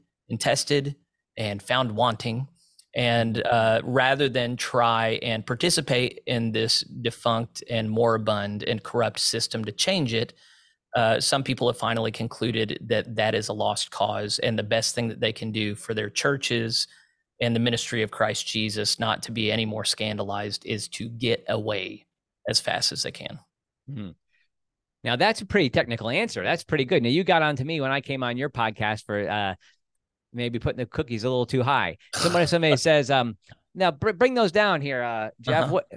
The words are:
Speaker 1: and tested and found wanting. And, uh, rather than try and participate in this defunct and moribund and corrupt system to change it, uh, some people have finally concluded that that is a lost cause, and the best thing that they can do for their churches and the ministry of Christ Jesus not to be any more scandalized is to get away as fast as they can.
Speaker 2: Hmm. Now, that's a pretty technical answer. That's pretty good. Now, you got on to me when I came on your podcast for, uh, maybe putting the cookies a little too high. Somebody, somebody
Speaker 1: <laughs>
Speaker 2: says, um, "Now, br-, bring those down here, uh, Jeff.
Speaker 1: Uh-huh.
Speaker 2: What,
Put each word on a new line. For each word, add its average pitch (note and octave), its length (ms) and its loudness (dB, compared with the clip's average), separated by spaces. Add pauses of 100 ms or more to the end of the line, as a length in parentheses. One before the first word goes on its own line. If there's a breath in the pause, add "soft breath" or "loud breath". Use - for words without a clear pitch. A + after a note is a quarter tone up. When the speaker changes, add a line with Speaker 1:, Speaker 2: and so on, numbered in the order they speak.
(300)
Speaker 1:
and A#2 100 -4
tested C#3+ 540 0 (420)
and G#2 240 -4
found B2+ 320 0
wanting. A#2 560 -2 (460 soft breath)
And, A#2 520 2
uh, A2+ 380 4
rather C3+ 460 4
than A#2+ 260 -2
try A2+ 640 2
and A2 240 -2
participate B2+ 840 0
in A#2 260 0
this A2 280 0
defunct A#2 880 -4
and A2 220 -2
moribund G#2+ 720 0
and A2 200 -2
corrupt A2+ 360 -2
system - 480 -2
to G#2 60 -6
change D#3 420 0
it, A#2 180 -2 (640 soft breath)
uh, A2+ 260 4
some C#3 220 0
people B2+ 260 0
have A#2 80 0
finally A2+ 340 -2
concluded A2+ 760 -4
that A2+ 300 -2
that A2 180 2
is G#2+ 140 -2
a G#2+ 40 -4
lost G#2 380 -2
cause, G#2 480 -2
and A#2 200 0
the G#2 40 -2
best A2 320 0
thing A#2 140 -2
that G#2 120 -8
they G#2+ 120 2
can A2 200 -8
do G#2 220 -2
for - 180 -8
their G#2+ 160 -2
churches A#2+ 800 -2 (520 soft breath)
and A#2+ 160 2
the A#2 60 2
ministry A#2 420 0
of G#2+ 80 -2
Christ - 360 -2
Jesus G#2+ 520 -2
not A2 260 -2
to - 80 -10
be A2 200 0
any A2 140 0
more G#2+ 180 -6
scandalized G#2 800 -4
is G#2+ 240 -6
to A#2 220 -10
get A#2 380 -2
away G#2+ 580 -4 (420)
as - 120 0
fast - 320 -2
as - 100 -6
they - 80 -4
can. - 280 -14 (540)
Speaker 2:
Hmm. G#2 180 -10 (920)
Now, A#2+ 120 0
that's G#3 260 2
a G3 40 -10
pretty F#3 220 4
technical A#2 400 0
answer. C#3+ 340 -2
That's D3 220 0
pretty C3+ 220 0
good. C#3+ 160 4
Now, A#2 80 2
you E3+ 140 2
got E3 180 4
on D3+ 140 2
to C3 80 -4
me D#3 180 -2
when C3+ 100 0
I C#3 80 0
came C3+ 220 -6
on A#2+ 160 -2
your C3+ 100 -4
podcast A2 560 -2
for, G#2 240 -2
uh, G2 260 -2 (800 soft breath)
maybe A#2+ 260 -4
putting A#2+ 200 -4
the B2 80 -4
cookies A#2+ 380 -4
a B2+ 60 0
little B2 160 2
too C3 160 0
high. A#2 340 2 (180 soft breath)
Somebody, E3+ 320 4
somebody D#3 300 4
Speaker 1:
<laughs> C3 120 2
Speaker 2:
says, D3 220 4
um, A#2+ 280 2 (360 soft breath)
"Now, F3+ 160 4
br-, G3 220 0
bring B3+ 220 2
those A3 180 4
down F#3+ 300 4
here, C#3 200 -2
uh, A2+ 280 -2 (100)
Jeff. C3 240 2
Speaker 1:
Uh-huh. C#3 80 0
Speaker 2:
What, - 140 2 (100)